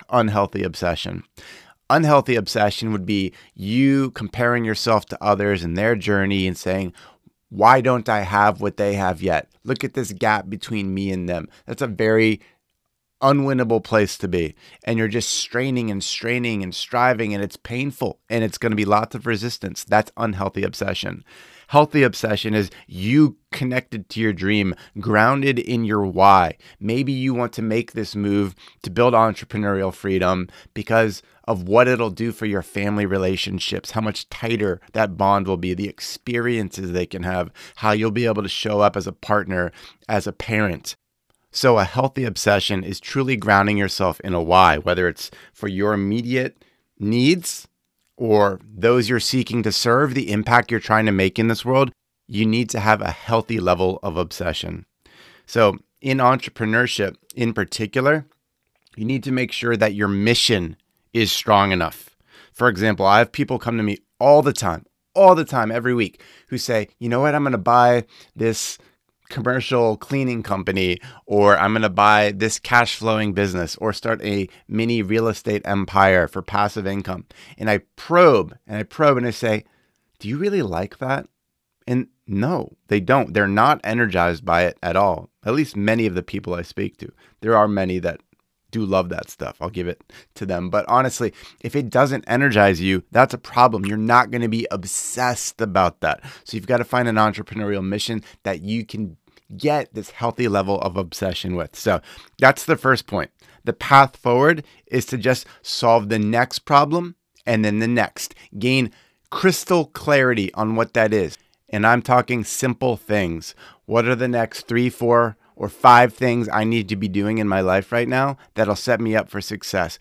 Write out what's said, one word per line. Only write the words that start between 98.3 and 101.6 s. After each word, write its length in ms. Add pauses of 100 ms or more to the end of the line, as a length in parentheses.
that 180
you 240
can 300 (400)
get 380
this 160
healthy 400
level 320
of 160
obsession 580
with. 220